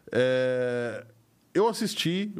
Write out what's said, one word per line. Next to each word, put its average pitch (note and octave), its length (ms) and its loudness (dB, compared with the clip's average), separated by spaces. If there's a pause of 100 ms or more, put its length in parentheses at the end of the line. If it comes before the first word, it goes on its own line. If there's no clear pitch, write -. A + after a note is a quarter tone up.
(100)
É... B2 960 0 (480)
eu G3+ 140 6
assisti G3 720 -2